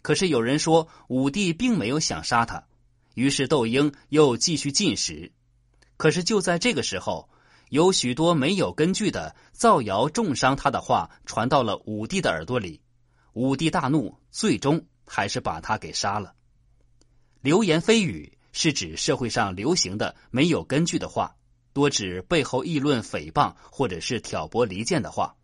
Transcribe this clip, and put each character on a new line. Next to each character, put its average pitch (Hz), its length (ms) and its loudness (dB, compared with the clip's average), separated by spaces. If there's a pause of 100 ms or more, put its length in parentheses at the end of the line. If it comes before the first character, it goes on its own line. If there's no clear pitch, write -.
可 151 140 0
是 185 140 0
有 123 120 4
人 127 160 2
说 160 300 2 (200)
武 131 220 0
帝 180 240 -2
并 233 240 0
没 110 100 -2
有 143 120 0
想 85 240 -4
杀 117 220 2
他， - 180 -12 (500)
于 131 160 0
是 135 180 0
窦 123 200 2
婴 143 260 2 (160)
又 139 280 6
继 160 200 0
续 143 140 -4
进 139 260 0
食。 80 360 -8 (640)
可 156 120 4
是 170 140 0
就 202 180 0
在 170 160 0
这 240 160 0
个 131 80 -2
时 98 160 -4
候， 87 320 -6 (400)
有 165 220 4
许 123 240 0
多 165 180 2
没 156 220 2
有 107 180 0
根 170 200 0
据 190 180 -2
的 80 240 -8 (160)
造 190 320 4
谣 104 260 0
重 185 260 -2
伤 135 200 2
他 135 160 0
的 95 100 -4
话 - 300 0 (160)
传 113 200 -2
到 139 140 4
了 104 240 -2
武 107 220 -8
帝 190 140 -2
的 - 100 0
耳 80 120 -4
朵 123 140 -4
里， 87 240 -8 (520)
武 131 220 0
帝 156 140 0
大 151 200 -2
怒， 139 280 0 (140)
最 165 260 0
终 147 300 0 (180)
还 104 220 -4
是 120 140 -4
把 85 200 -6
他 110 160 -2
给 78 160 -12
杀 104 260 -4
了。 95 140 -12 (1080)
流 170 220 4
言 165 180 2
蜚 226 200 4
语 90 360 -6 (140)
是 160 200 0
指 80 240 -6
社 139 200 0
会 123 140 -4
上 101 260 -2
流 127 200 -2
行 95 220 -2
的 107 180 -4 (160)
没 139 160 2
有 107 160 0
根 156 240 0
据 156 100 -4
的 - 100 -6
话， - 280 -6 (360)
多 143 160 2
指 92 360 -2
背 160 200 0
后 127 220 -2
议 160 140 -2
论、 131 240 2
诽 - 280 -8
谤 127 300 2
或 - 260 -4
者 85 120 -6
是 113 200 -4
挑 82 280 -8
拨 117 180 2
离 98 180 -8
间 131 200 0
的 76 80 -10
话。 - 320 -4